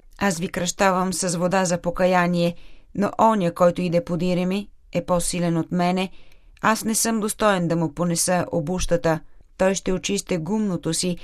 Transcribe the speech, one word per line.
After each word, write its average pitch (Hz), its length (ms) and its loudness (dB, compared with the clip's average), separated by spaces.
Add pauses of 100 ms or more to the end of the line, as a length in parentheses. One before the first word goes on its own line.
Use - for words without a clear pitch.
(180)
Аз 190 200 0
ви 180 100 -4
кръщавам 185 640 0
с 180 260 -2
вода 180 260 2
за 175 140 0
покаяние, 175 760 2 (400)
но 202 160 0 (100)
оня, 208 340 4
който 175 280 4
иде 170 220 0
подире 175 420 0
ми, 196 220 -4 (240)
е 175 120 -2
по-силен 170 520 0
от 160 160 -2
мене. 180 380 0 (520)
Аз 214 220 2
не 220 100 0
съм 226 260 0
достоен 202 480 2
да 170 80 0
му 160 180 0
понеса 175 580 0
обущата. 165 680 0 (360)
Той 190 180 2
ще 190 180 -4
очисти 190 440 -2
гумното 175 580 -2
си 175 300 -2